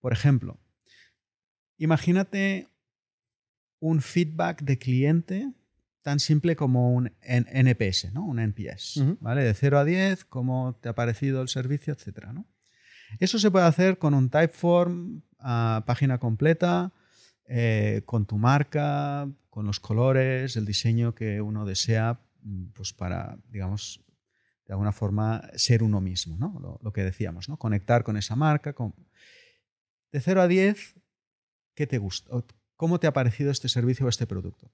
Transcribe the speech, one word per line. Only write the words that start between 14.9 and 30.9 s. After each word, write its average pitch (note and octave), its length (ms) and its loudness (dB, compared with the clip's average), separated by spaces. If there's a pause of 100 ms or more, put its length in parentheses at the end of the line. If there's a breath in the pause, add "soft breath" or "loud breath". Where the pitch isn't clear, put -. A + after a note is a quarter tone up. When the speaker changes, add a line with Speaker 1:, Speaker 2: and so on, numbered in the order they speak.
Speaker 1:
ah, A#2 480 0
página B2+ 320 0
completa, E3 720 0 (540 soft breath)
eh, A2 600 2
con G#2+ 200 0
tu G#2 120 -4
marca, C#3+ 920 0 (220)
con G#2+ 160 -8
los G#2 120 -4
colores, C3 760 0
el A2 100 -4
diseño A#2 480 0
que G#2+ 260 -4
uno G#2+ 240 -6
desea, A2 560 -2 (220)
mm, F#2 320 -10
pues - 180 -12
para, - 460 -8 (100)
digamos, G2+ 540 -8 (640)
de F#2+ 80 -10
alguna G2+ 180 0
forma G#2+ 640 -4
ser A2+ 260 4
uno G#2 180 2
mismo, F2+ 380 -6
¿no? F3 220 -6
Lo, F2+ 220 -14
lo G#2+ 100 -8
que G#2 100 -4
decíamos, F#2 460 -6
¿no? D3 100 -12
Conectar A2+ 460 0
con G#2+ 120 -4
esa G#2 200 -6
marca. D3 360 0
Con... A2+ 220 -8 (1160 soft breath)
De D3 80 -4
cero F#3+ 200 2
a F3+ 80 6
diez, F#3+ 460 2 (800)